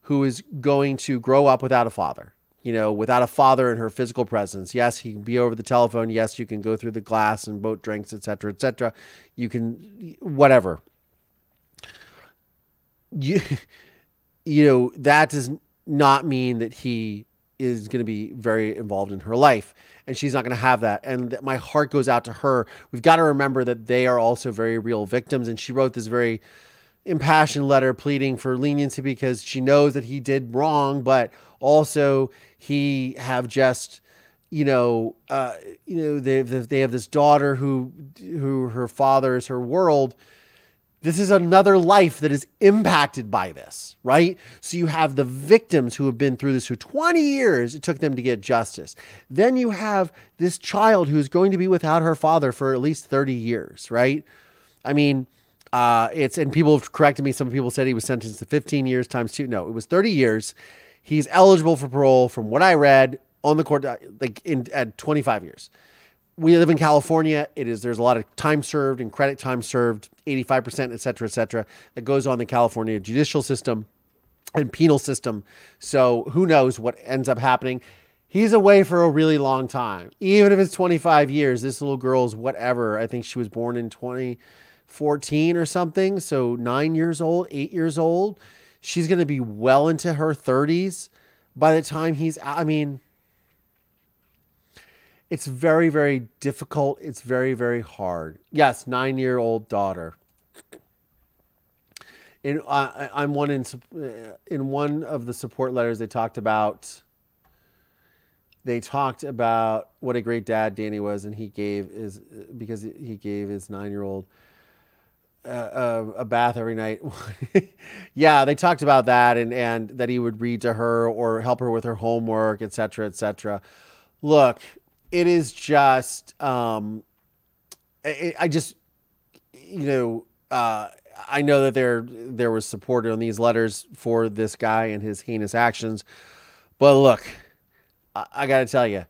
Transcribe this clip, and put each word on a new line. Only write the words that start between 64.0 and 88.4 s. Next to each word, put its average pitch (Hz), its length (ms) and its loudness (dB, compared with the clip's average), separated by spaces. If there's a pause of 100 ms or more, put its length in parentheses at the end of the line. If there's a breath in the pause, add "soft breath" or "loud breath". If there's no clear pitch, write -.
like, 120 240 -6
in, 131 300 -4
at 123 240 -4
twenty-five 123 480 -2
years. - 240 -20 (680 soft breath)
We 170 220 6
live 160 120 6
in 160 80 4
California. 151 800 2
It 131 100 -6
is, 113 140 -6
there's 120 160 -4
a 117 60 -2
lot 123 120 4
of 110 80 -4 (140)
time 151 260 0
served 135 380 -4
and 110 100 -10
credit 139 260 -2
time 127 240 -4
served, 117 460 -2 (180)
eighty-five 131 380 0
percent, 127 300 -6
et 113 80 -12
cetera, 117 260 -4
et - 40 -8
cetera, 113 340 -4 (300 soft breath)
that 120 80 -12
goes 135 220 0
on 127 120 -2
the 117 80 -4
California 113 520 0
judicial 127 460 -2
system 117 420 -4 (680)
and 143 160 -2
penal 156 280 4
system. 117 440 -6 (360 soft breath)
So 123 520 2
who 180 140 2
knows 131 340 4
what 117 240 -6
ends 131 240 -4
up 123 120 0
happening? 127 420 0 (480 soft breath)
He's 214 240 2
away 202 300 8
for 170 200 2
a 170 60 6
really 156 280 4
long 135 300 0
time. 104 440 -6 (100)
Even 202 320 6
if 190 60 4
it's 190 140 2
twenty-five 165 560 2
years, 135 320 0
this 131 200 -6
little 139 160 -4
girl's 127 400 0
whatever. 120 600 -2
I 113 80 -2
think 117 200 -8
she - 120 -12
was 113 120 -6
born 117 260 -6
in 117 140 -6
twenty 123 500 -10 (480 soft breath)
fourteen 151 720 0
or 170 80 0
something. 185 560 -2
So 123 340 -2
nine 131 400 -2
years 160 240 -2
old, 170 320 -2
eight 147 220 -8
years 160 240 -2
old. 175 420 0 (400 soft breath)